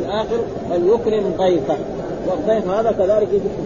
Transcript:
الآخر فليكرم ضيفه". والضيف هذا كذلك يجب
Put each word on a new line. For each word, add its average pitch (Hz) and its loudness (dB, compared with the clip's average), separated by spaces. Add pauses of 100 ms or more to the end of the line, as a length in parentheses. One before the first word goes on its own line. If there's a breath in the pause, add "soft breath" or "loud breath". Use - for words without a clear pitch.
الآخر 214 -2 (320)
فليكرم 196 2
ضيفه". 170 2 (520)
والضيف 202 0
هذا 220 2
كذلك 202 2
يجب 196 2 (160)